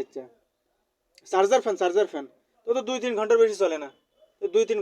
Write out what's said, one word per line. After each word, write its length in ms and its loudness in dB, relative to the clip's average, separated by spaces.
আচ্ছা। 180 -14
চার্জার 320 4
ফ্যান, 180 -2
চার্জার 300 2
ফ্যান 140 -10
তো, 100 -10
তো 120 -2
দুই 140 -4
তিন 160 -2
ঘন্টার 240 2
বেশি 200 2
চলে 200 0
না। 60 -12
তো 120 -6
দুই 160 4
তিন 120 0